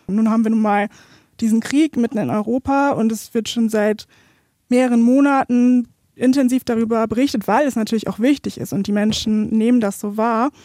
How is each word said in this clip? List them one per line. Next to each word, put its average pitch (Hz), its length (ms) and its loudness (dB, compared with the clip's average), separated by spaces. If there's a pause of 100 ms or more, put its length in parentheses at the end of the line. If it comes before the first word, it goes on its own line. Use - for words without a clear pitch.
nun 220 220 0
haben 226 140 0
wir 220 80 -2
nun 220 100 0
mal 208 280 0 (500)
diesen 226 200 0
Krieg 294 380 0
mitten 226 220 -2
in 131 100 -2
Europa 262 600 0
und 226 200 0
es - 220 -8
wird 220 160 -4
schon 226 200 -2
seit 214 360 -2 (640)
mehreren 247 320 2
Monaten 247 840 2 (280)
intensiv 254 480 2
darüber 226 440 0
berichtet, 226 400 -2
weil 254 200 2
es 254 80 -4
natürlich 220 320 -2
auch 202 120 -6
wichtig 254 400 -2
ist - 140 -8
und 202 140 -4
die 208 40 -4
Menschen 214 580 0
nehmen 226 320 2
das 202 180 -4
so 208 180 -6
wahr. 226 340 0 (140)